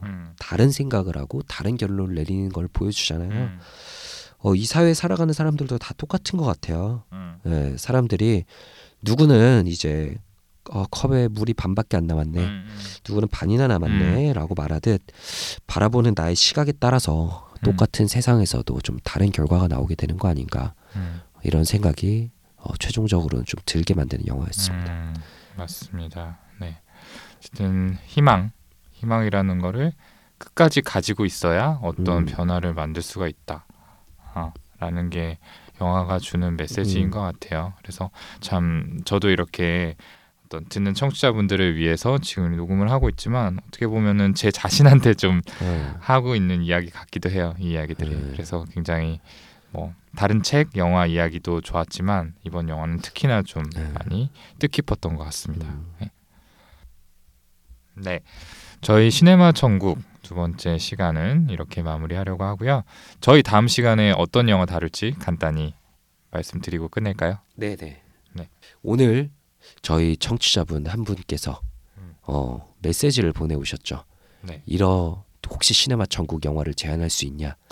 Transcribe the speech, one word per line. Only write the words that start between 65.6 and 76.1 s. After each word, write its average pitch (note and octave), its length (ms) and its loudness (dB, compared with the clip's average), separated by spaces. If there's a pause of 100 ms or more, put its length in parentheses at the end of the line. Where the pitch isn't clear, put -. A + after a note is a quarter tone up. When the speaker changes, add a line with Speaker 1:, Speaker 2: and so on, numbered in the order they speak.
Speaker 1:
말씀드리고 E2+ 580 -6
끝낼까요? G2+ 500 -2 (180)
Speaker 2:
네, G#2 200 -6
네. D2 260 -16 (320)
Speaker 1:
네. F2 140 -12 (340)
Speaker 2:
오늘 B2+ 480 2 (520)
저희 D#2+ 340 2
청취자분 E2 680 -2
한 G#2+ 180 -4
분께서, F2 560 -6 (360)
Speaker 1:
음. F2+ 260 -20
Speaker 2:
어, C#2 500 -6 (100)
메시지를 A2+ 500 2
보내오셨죠. C#2+ 720 -6 (380)
Speaker 1:
네. E2 240 -14
Speaker 2:
이러-, F#2 580 0 (260)
"혹시 - 240 0
시네마 A#2 320 2
천국 D#2+ 380 -4